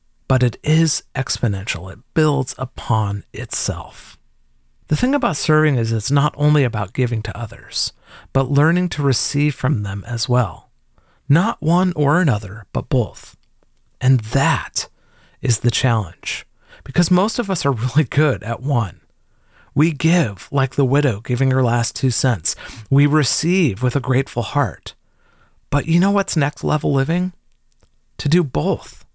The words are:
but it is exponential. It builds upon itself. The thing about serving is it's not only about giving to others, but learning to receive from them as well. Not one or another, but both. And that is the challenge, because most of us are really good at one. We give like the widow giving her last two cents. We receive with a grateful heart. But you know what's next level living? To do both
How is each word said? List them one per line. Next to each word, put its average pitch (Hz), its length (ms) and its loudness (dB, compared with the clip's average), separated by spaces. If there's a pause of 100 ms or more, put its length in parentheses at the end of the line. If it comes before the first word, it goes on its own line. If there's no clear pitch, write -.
(320)
but 127 120 4
it 120 200 0
is 160 400 2 (100)
exponential. 98 800 -4
It - 80 -16 (140)
builds 147 440 0
upon 107 760 -2
itself. - 840 -6 (720)
The 151 80 0
thing 254 180 2
about 240 220 0
serving 156 400 2
is 113 160 0
it's 110 180 -2
not 143 280 2
only 147 260 4
about 107 300 -4
giving 117 300 -2
to - 140 -10
others, - 540 -8 (400)
but 135 180 0
learning 165 400 4
to 151 140 -4
receive 139 520 0
from 107 280 0
them 101 240 -6
as 117 220 -4
well. 117 400 -2 (580)
Not 165 340 0
one 175 360 2
or 151 240 2
another, 107 500 -2
but - 160 -4
both. - 480 -2 (640)
And 127 220 4
that 135 680 -2 (540)
is 123 180 0
the 120 100 2
challenge, - 760 -2 (400)
because 165 260 2
most 185 260 2
of 202 120 -4
us 185 160 -2
are 143 80 2
really 123 320 0
good 139 360 0
at - 200 -8
one. 120 400 -2 (720)
We 156 160 4
give 151 580 0
like 131 260 -2
the 139 100 2
widow 131 340 0
giving 127 320 0
her 131 100 2
last 120 320 0
two - 160 0
cents. - 460 0 (340)
We 143 160 6
receive 147 800 0
with 127 140 0
a - 20 2
grateful 127 440 -2
heart. - 520 -4 (760)
But 143 180 -2
you 165 120 4
know 196 120 4
what's 196 260 0
next 147 260 -2
level 151 300 0
living? 165 400 0 (840)
To 143 100 -2
do 170 160 4
both - 680 -4